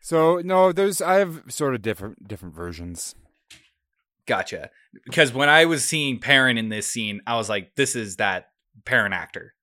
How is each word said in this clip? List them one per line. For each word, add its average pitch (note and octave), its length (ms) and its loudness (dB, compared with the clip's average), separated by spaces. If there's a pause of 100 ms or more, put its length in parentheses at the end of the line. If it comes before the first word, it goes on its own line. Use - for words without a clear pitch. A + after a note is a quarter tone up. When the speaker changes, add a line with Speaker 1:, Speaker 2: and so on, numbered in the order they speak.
Speaker 1:
So, E3 400 4
no, F#3 280 4
there's, G3 280 0
I F#3 200 4
have E3+ 280 -2
sort C3+ 280 -2
of A2 40 -6
different, G2+ 460 -8
different F#2+ 300 -14
versions. F2 580 -12 (1120)
Speaker 2:
Gotcha. F#2 420 -4 (360)
Because C3+ 280 0
when C#3 160 2
I D#3 160 8
was E3 200 0
seeing C#3+ 340 -4
Perrin C3 400 2
in A2 120 -4
this G#2+ 200 -6
scene, G#2 360 -6
I A#2 100 -2
was A2 120 -4
like, G2+ 280 -4
"This C3 180 0
is G#2 220 -8
that G2 300 -2 (380)
Perrin A2 280 0
actor." E2+ 500 -10